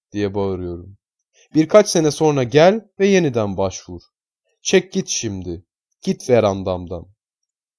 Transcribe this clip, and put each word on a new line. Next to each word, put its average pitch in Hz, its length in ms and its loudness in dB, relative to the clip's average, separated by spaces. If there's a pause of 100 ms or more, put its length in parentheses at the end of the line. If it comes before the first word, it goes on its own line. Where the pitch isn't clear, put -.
(120)
diye 101 240 -4
bağırıyorum. 92 640 -6 (580)
"Birkaç 196 340 4
sene 156 220 0
sonra 147 320 0
gel 160 380 4 (180)
ve 196 80 2
yeniden 120 500 0
başvur. 92 440 -6 (600)
Çek 185 320 0
git 185 140 -4
şimdi. 92 580 -8 (360)
Git - 280 -4
verandamdan." 95 760 0 (720)